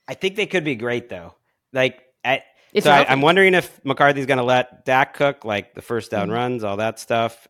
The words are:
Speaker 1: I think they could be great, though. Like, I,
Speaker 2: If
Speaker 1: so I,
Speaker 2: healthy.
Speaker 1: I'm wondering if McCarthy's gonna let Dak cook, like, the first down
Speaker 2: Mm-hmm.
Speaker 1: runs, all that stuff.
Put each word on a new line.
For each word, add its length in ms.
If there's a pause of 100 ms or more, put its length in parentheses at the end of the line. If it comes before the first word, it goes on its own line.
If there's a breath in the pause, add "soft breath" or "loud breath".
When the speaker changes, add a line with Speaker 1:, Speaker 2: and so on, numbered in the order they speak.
Speaker 1:
I 60
think 220
they 100
could 180
be 120
great, 320
though. 260 (380)
Like, 300 (220)
I, 180 (300 soft breath)
Speaker 2:
If 120
Speaker 1:
so 60
I, 60
Speaker 2:
healthy. 140
Speaker 1:
I'm 120
wondering 320
if 300
McCarthy's 420
gonna 180
let 400
Dak 300
cook, 300
like, 300
the 80
first 280
down 160
Speaker 2:
Mm-hmm. 80
Speaker 1:
runs, 300
all 140
that 200
stuff. 520